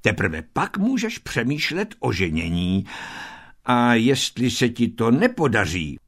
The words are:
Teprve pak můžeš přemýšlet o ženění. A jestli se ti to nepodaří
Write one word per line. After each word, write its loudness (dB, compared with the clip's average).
Teprve 0
pak -4
můžeš -2
přemýšlet -4
o 0
ženění. 0
A 4
jestli 2
se 2
ti 0
to 0
nepodaří 2